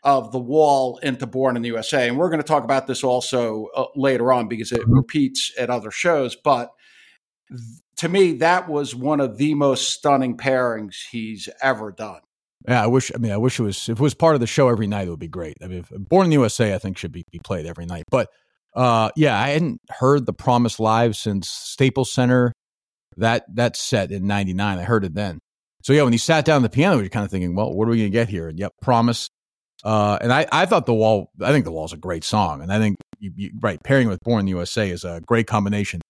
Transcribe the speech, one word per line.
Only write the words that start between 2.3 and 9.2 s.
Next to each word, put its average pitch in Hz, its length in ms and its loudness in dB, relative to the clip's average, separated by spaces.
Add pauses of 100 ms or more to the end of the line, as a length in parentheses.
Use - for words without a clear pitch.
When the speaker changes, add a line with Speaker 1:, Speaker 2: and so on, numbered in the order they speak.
Speaker 1:
gonna 156 140 -2
talk 151 180 2
about 131 240 0
this 127 160 -4
also, 117 720 0
uh, 131 120 -2 (100)
later 131 360 2
on 120 140 2
because 110 240 -8
it 117 120 -2
Speaker 2:
Mm-hmm. 113 120 4
Speaker 1:
repeats 131 640 0
at 120 100 -2
other 110 220 -4
shows. 147 460 -2
But 120 340 -2 (800)
th-, 127 120 -14 (360)
to 165 120 -4
me, 180 260 4
that 170 340 2
was 143 260 -4
one 143 240 -2
of 120 200 -2